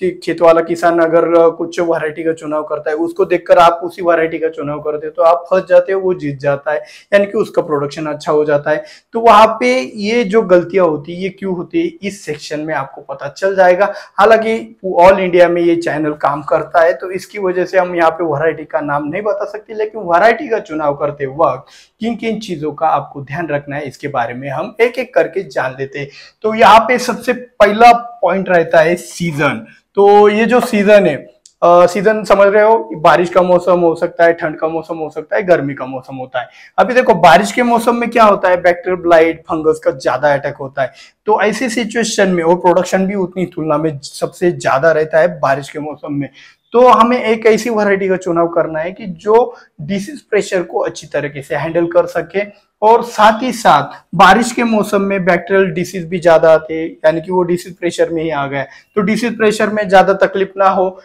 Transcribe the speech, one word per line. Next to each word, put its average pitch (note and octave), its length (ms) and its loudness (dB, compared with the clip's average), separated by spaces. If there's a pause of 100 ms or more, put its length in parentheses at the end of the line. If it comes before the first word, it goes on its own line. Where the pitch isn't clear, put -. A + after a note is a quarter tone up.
(240)
खेत D#3+ 180 -6
वाला E3 180 6
किसान E3+ 380 0
अगर E3 520 4
कुछ E3 300 -8
वैरायटी D#3+ 440 -4
का D#3+ 80 -2
चुनाव D3+ 300 -6
करता D3+ 280 -6
है, D3+ 60 -4
उसको E3+ 280 -4
देखकर F3 340 2
आप E3+ 260 4
उसी F3 180 -12
वैरायटी E3 360 0
का D#3+ 100 -4
चुनाव D3+ 320 -8
करते D3+ 260 -8
हो D3+ 60 -10
तो F3 100 -4
आप E3+ 280 2
फंस F#3 180 0
जाते F3+ 240 4
हो, F#3+ 80 -2
वो F#3 140 -2
जीत D3 240 -8
जाता C#3+ 340 -4
है, D3+ 60 -4 (340)
यानी G3+ 140 4
कि A3 120 -6
उसका F3+ 240 -2
प्रोडक्शन D3+ 440 -6
अच्छा D3+ 260 -6
हो D3+ 120 2
जाता D3 260 0
है। D3+ 140 -2 (280)
तो A#3 80 -4
वहां A3 260 6 (140)
पे B3 140 0 (220)
ये A3 280 -2
जो G#3 180 2
गलतियां F3+ 460 2
होती D3+ 260 -6
है F3+ 80 -10
ये F#3+ 60 -6
क्यों F#3+ 280 -8
होती E3+ 240 -4
है, F3 280 -8
इस G3 160 -12
सेक्शन D3+ 360 -10
में D#3 140 -8
आपको C#3 260 -8
पता C#3 280 -14
चल G3 280 -4
जाएगा। F#3 360 4 (260)
हालांकि A3 380 4 (440)
all F#3+ 180 8
इंडिया F3 300 4
में F3 140 0
ये E3+ 140 2
चैनल D3+ 360 -4
काम D3 300 -4
करता D#3 400 0
है E3+ 100 4
तो F#3 180 -10
इसकी F#3 280 -12
वजह F3+ 260 -2
से F3+ 140 -2
हम F3+ 180 -2
यहाँ E3 140 2
पे E3+ 140 -4
वैरायटी D#3 400 -2
का D#3 160 -6
नाम D3 280 -4
नहीं F#3 140 -8
बता G#3 220 -4
सकते, G#3+ 300 -14
लेकिन G#3+ 280 -6
वैरायटी G#3+ 460 2
का A3 100 -2
चुनाव D#3 360 -4
करते C#3+ 320 -6
वक्त C#3 380 -2 (360)
किन A3+ 160 -6
किन A3 220 -6
चीजों D3+ 340 -8
का D#3+ 140 -4
आपको C#3+ 360 -4
ध्यान D3+ 260 -10
रखना C#3+ 280 -6
है, D3 120 -10
इसके - 200 -12
बारे A#2+ 260 -6
में C3+ 160 -12
हम E3 300 -10
एक A#3+ 180 0
एक B3+ 160 -10
करके F3+ 340 -2
जान C3 300 -6
लेते C3+ 200 -10
हैं। C#3 100 -10 (340)
तो A3 120 -2
यहाँ A3 260 6
पे A#3+ 180 0
सबसे B3 340 -4
पहला A3+ 600 4
पॉइंट F#3 560 -2
रहता E3+ 320 2
है E3+ 160 2
सीजन। C#3+ 680 -6 (280)
तो G3+ 340 6
ये G#3+ 160 2
जो A#3 160 2
सीजन G#3 460 4
है, - 300 -6 (260)
अ, F3 240 6
सीजन G#3+ 380 -2
समझ G3+ 240 4
रहे G#3 140 4
हो, A3 340 2
बारिश E3 340 2
का F#3 120 2
मौसम F3+ 380 2
हो E3 140 2
सकता E3+ 300 -2
है, E3+ 80 6
ठंड E3 260 -6
का D#3+ 100 -4
मौसम E3 280 -8
हो D#3+ 140 -10
सकता D#3 260 -8
है, A3 60 0
गर्मी C#3+ 320 0
का C3+ 120 -10
मौसम C3 300 -14
होता B2+ 240 -8
है। A2+ 80 -12 (300)
अभी G3+ 160 0
देखो, A#3+ 200 2
बारिश F3 380 4
के B3 100 -2
मौसम A#3 340 0
में A#3+ 140 -4
क्या A3+ 140 4
होता G3 240 2
है, F3+ 140 0
बैक्टीरियल F3 400 0
ब्लाइट, E3 380 4
फंगस D#3 440 -2
का F3 60 2
ज्यादा C#3+ 420 -2
अटैक C#3 240 -4
होता C3+ 260 -10
है। B2+ 100 -6 (340)
तो G#3+ 140 0
ऐसी A3 280 -2
सिचुएशन A3+ 600 -2
में, F3 140 -2
और E3+ 140 2
प्रोडक्शन F3+ 500 0
भी G3+ 80 -4
उतनी F3+ 320 -4
तुलना D#3 320 -4
में D#3 240 -4
सबसे F3 500 -4
ज्यादा C#3 400 0
रहता D#3 260 0
है E3 220 0
बारिश C#3 300 -2
के D#3+ 80 -12
मौसम D3+ 340 -12
में, C#3 160 -6 (440)
तो B3 160 6
हमें A#3+ 360 2
एक A3+ 220 -2
ऐसी A3 240 2
वैरायटी G3+ 380 0
का F#3 80 0
चुनाव E3+ 320 -2
करना E3 300 -4
है E3+ 140 -6
कि A3 140 -16
जो G#3+ 500 0 (240)
डिसीज G3 400 -8
प्रेशर G3+ 420 -2
को F3 160 -8
अच्छी E3+ 280 -6
तरीके C#3+ 360 -6
से D3+ 140 -8
हैंडल D#3+ 300 -2
कर F3 200 2
सके, F#3+ 600 -8 (160)
और A3+ 200 4
साथ A3 400 2
ही B3+ 100 -4
साथ D3 500 0 (120)
बारिश G3 380 4
के A#3+ 120 -2
मौसम G#3 360 0
में G3 240 -4
बैक्टीरियल F#3+ 420 0
डिसीज F3 380 -6
भी F3 160 -8
ज्यादा E3 320 6
आते D#3 220 0
हैं, D#3+ 160 -6
यानी D#3+ 300 0
कि F3 120 -8
वो F#3 100 0
डिसीज F3 360 -4
प्रेशर E3+ 320 -2
में D#3+ 120 -4
ही D#3+ 80 -6
आ C#3 160 -4
गए, C#3 160 -6 (320)
तो G#3+ 60 0
डिसीज G#3+ 360 -2
प्रेशर G#3+ 320 0
में G#3 200 -4
ज्यादा F#3 240 4
तकलीफ F#3+ 460 0
ना G3 100 2
हो, F#3 360 -2